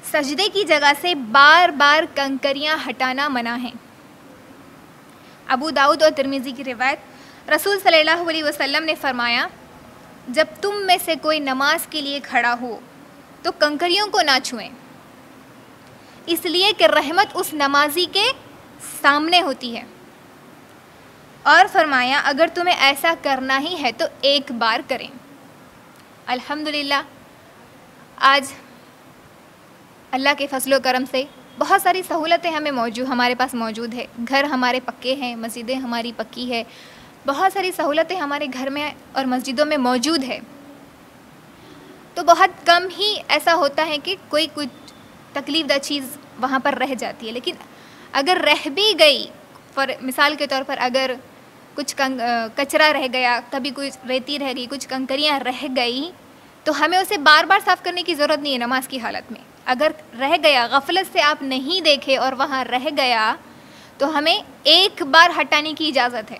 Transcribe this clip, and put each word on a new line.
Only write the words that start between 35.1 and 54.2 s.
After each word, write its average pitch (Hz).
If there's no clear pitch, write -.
हैं, 247
मस्जिदें 233
हमारी 233
पक्की 233
है, 233
बहुत 330
सारी 370
सहूलतें 320
हमारे 294
घर 262
में 294
और 269
मस्जिदों 254
में 302
मौजूद 254
है। -
तो 349
बहुत 339
कम 349
ही 415
ऐसा 302
होता 311
है 311
कि 359
कोई 311
कुछ 294
तकलीफ़दा 285
चीज़ 277
वहाँ 262
पर 285
रह 254
जाती 226
है, 220
लेकिन 254
अगर 320
रह 302
भी 392
गई, 285
for 269
मिसाल 285
के 285
तौर 262
पर 277
अगर 254
कुछ 285
कंग-, 262
अ, 233
कचरा 302
रह 269
गया, 247
कभी 269
कुछ 277
रेती 262